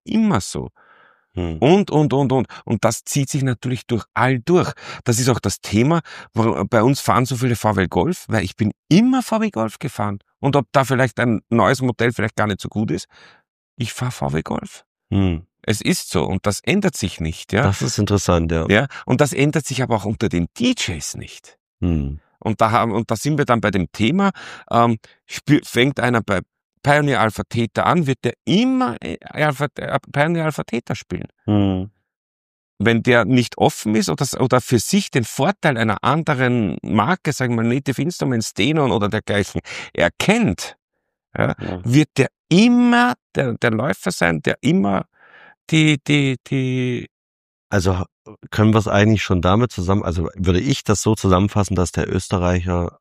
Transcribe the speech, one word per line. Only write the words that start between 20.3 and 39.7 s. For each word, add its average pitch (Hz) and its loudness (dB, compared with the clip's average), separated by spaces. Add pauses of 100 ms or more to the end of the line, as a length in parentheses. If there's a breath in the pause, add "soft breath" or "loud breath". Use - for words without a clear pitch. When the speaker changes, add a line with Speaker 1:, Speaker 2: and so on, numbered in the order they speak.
Speaker 1:
D 247 0
Js - -8
nicht. - -18 (240)
Speaker 2:
Hm. 76 -2 (180)
Speaker 1:
Und 107 -4
da 110 4
haben, 110 2
und 107 -2
da 113 -2
sind 147 -2
wir 143 0
dann 117 2
bei 104 0
dem 90 0
Thema, 185 0 (400 loud breath)
ähm, 117 2 (300 soft breath)
spür-, - 0
fängt 131 0
einer 120 0
bei 95 -2 (420)
Pioneer 143 2
Alpha 107 0
Theta 113 -2
an, 147 2
wird 135 -2
der - -2 (120)
immer, 254 0
äh, - -8
Alpha, 147 -4 (100)
äh, 135 -6 (120)
Pioneer 160 0
Alpha 151 -4
Theta - -6
spielen. - -10 (180)
Speaker 2:
Hm. 98 0 (880)
Speaker 1:
Wenn 113 2
der 120 4
nicht 120 0
offen 214 0
ist 214 0
oder 156 -2
s-, - -4
oder 127 2
für - 2
sich - 0
den 123 0
Vorteil 147 -2
einer 110 0
anderen 123 0
Marke, 113 0
sagen 120 -2
wir 113 0
mal 117 0
Native 139 -4
Instruments, 139 -4
Denon 139 0
oder 101 0
dergleichen, 101 -4 (320 loud breath)